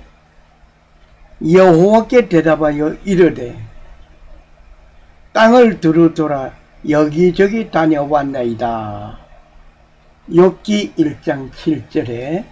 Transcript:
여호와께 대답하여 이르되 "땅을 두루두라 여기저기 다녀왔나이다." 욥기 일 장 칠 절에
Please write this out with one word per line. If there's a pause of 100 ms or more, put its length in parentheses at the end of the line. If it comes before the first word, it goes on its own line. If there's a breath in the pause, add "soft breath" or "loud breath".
(1500)
여호와께
대답하여
이르되 (1700)
"땅을
두루두라 (380)
여기저기
다녀왔나이다." (1120)
욥기
일
장
칠
절에